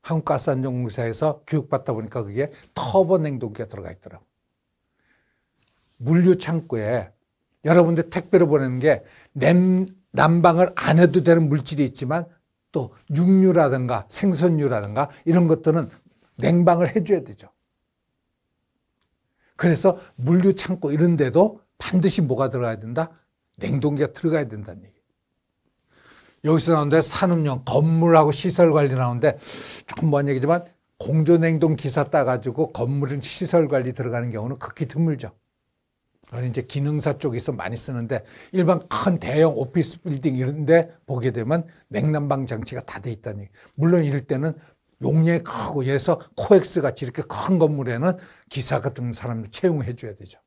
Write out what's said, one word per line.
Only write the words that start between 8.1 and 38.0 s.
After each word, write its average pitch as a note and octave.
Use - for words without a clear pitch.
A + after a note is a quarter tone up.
보내는 C3+
게 C#3+
냉-, F3+
난방을 E3+
안 D#3
해도 F3
되는 E3
물질이 C#3+
있지만 D3
또 C3+
육류라든가 D#3
생선류라든가 C#3+
이런 E3
것들은 D#3
냉방을 E3+
해줘야 F#3+
되죠. -
그래서 F3
물류 F3
창고 F3
이런 E3
데도 D#3+
반드시 F#3
뭐가 B2+
들어가야 A#2
된다? A#2+
냉동기가 C#3+
들어가야 D#3
된다는 G#2
얘기예요. -
여기서 D#3+
나오는데 D3+
산업용, D#3
건물하고 D#3+
시설 F3
관리 C#3+
나오는데 B2
조금 -
먼 C#3+
얘기지만 C#3+
공조냉동 D#3+
기사 C#3
따가지고 B2+
건물은 C#3
시설 E3
관리 C3
들어가는 A#2+
경우는 A#2
극히 -
드물죠. C#3+
그건 B2
이제 B2
기능사 D3
쪽에서 B2+
많이 A2+
쓰는데 A#2